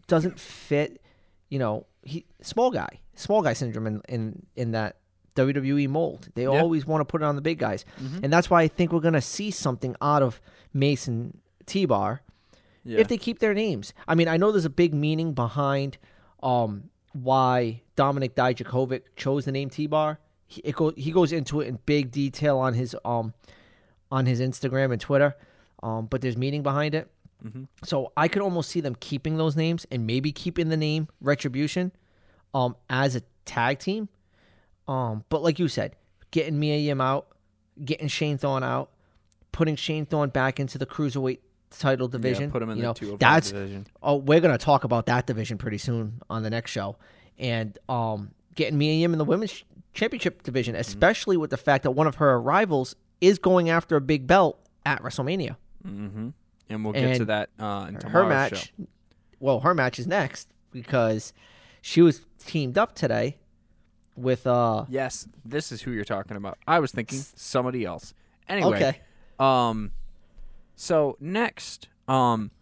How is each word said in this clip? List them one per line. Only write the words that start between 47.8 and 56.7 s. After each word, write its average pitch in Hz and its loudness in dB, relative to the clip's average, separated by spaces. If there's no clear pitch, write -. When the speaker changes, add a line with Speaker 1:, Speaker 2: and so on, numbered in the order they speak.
Speaker 1:
um, 113 -4
getting 147 0
Mia 151 2
Yim 170 2
in 160 -2
the 151 0
women's 185 0
ch-, - -18
championship - -4
division, 120 -2
Speaker 2:
Mm-hmm. - -4
Speaker 1:
especially 170 2
with 151 -2
the - -4
fact 143 2
that 139 2
one 147 4
of 143 0
her 135 6
rivals 147 2
is 190 8
going 180 4
after 165 2
a 143 4
big 135 0
belt 175 6
at 143 -2
WrestleMania. 156 -4
Speaker 2:
Mm-hmm. 113 -10
And 110 -6